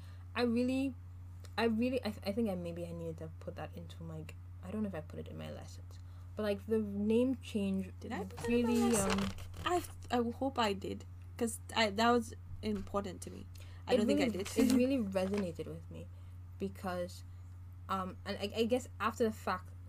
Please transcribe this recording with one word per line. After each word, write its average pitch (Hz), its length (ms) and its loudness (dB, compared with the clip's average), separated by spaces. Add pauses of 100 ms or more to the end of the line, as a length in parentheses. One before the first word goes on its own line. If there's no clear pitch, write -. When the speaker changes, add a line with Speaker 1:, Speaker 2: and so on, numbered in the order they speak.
(360)
Speaker 1:
I 226 80 4
really, 247 500 4 (640)
I 214 60 4
really, 233 380 4
I, 214 80 -2
th-, - 180 -6
I 202 40 0
think 226 200 2
I, - 40 2
maybe 170 300 -4
I 170 60 -6
needed 165 260 -4
to 160 120 -8 (100)
put 165 160 -8
that 151 200 -6
into 165 200 -10 (120)
my, 160 120 -6 (440)
I 185 60 -8
don't 214 140 -2
know 208 60 0
if 185 40 -6
I 165 60 -2
put 160 220 -8
it 160 60 -8
in 156 80 -10
my 156 140 -6
lessons, - 460 -10 (400)
but, 214 80 -2
like, 202 240 2
the 220 100 4
name 220 640 4
change 190 480 0 (120)
Speaker 2:
Did - 120 -8
I 302 60 -4
put 196 180 -6
that 233 120 -2
in 240 120 6
my 240 100 4
Speaker 1:
really, 233 200 6
Speaker 2:
lesson? 196 280 6
Speaker 1:
um, 196 100 2 (360)
Speaker 2:
I, 339 160 4 (300)
I 247 100 4 (160)
hope 269 220 0
I 214 140 4
did, 190 320 -6 (340)
'cause 233 180 2 (180)
I, 220 140 6
that 220 220 6
was 240 240 4 (260)
important 202 600 -2
to 180 100 -8
me. 185 160 -10 (400)
I 247 80 6
Speaker 1:
it - 20 10
Speaker 2:
don't 214 80 6
Speaker 1:
really, 285 140 6 (100)
Speaker 2:
think 208 60 0
I 208 260 2
did. - 100 8
Speaker 1:
it 262 60 8
really 262 220 6
resonated 190 640 0
with 160 260 -8
me 165 140 -10 (540)
because, 180 640 -4 (640)
um, 185 260 -2 (120)
and 196 120 -2
I, 202 200 -2
I 226 60 6
guess 247 220 2 (140)
after 220 220 2
the 220 80 4
fact, 196 380 -2 (180)